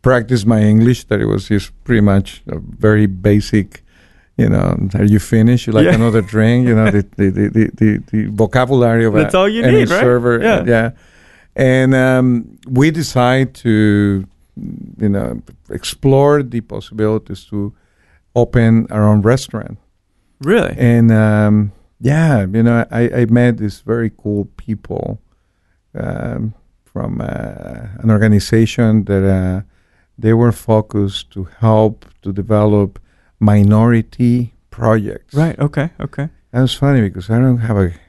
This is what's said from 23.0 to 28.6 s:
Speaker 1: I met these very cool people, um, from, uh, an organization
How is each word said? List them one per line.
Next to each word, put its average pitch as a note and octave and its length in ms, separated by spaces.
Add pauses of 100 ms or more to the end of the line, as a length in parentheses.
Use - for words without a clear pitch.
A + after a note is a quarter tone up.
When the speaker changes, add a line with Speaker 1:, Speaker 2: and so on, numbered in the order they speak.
Speaker 1:
I - 80
met A#2+ 260
these G#2 240
very A2+ 300 (120)
cool G#2 220 (140)
people, - 600 (800)
um, A#2 540 (320)
from, - 380
uh, - 20 (800)
an A2 80
organization A2 960